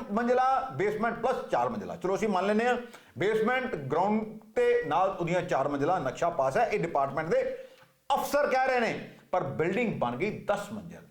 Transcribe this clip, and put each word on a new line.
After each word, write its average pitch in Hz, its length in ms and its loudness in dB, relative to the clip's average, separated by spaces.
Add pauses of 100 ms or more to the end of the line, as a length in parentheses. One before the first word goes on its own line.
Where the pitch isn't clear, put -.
(120)
ਮੰਜ਼ਿਲਾ, 247 640 2
ਬੇਸਮੈਂਟ 208 440 0
ਪਲੱਸ 247 320 -2
ਚਾਰ 127 180 2
ਮੰਜ਼ਿਲਾ। 98 260 -6
ਚਲੋ, 185 200 -2
ਅਸੀਂ 190 120 0
ਮੰਨ 185 180 2
ਲੈਂਦੇ 214 200 2
ਹਾਂ, 247 120 2 (400)
ਬੇਸਮੈਂਟ, 220 580 0
ਗਰਾਊਂਡ 180 640 0 (160)
ਤੇ 240 320 4
ਨਾਲ 170 220 4 (100)
ਉਹਦੀਆਂ 175 220 0
ਚਾਰ 143 260 0
ਮੰਜ਼ਿਲਾ, 147 320 2
ਨਕਸ਼ਾ 139 300 -2
ਪਾਸ 139 280 0
ਹੈ। 233 80 4
ਇਹ 208 140 0
ਡਿਪਾਰਟਮੈਂਟ 143 480 0
ਦੇ 262 300 0 (560)
ਅਫਸਰ 277 340 2
ਕਹਿ 262 200 2
ਰਹੇ 254 120 2
ਨੇ, 202 300 -2 (220)
ਪਰ 180 120 2
ਬਿਲਡਿੰਗ 170 500 0
ਬਣ 123 220 -2
ਗਈ 196 300 -4
ਦਸ 202 260 -2
ਮੰਜ਼ਿਲ। 170 280 -12 (120)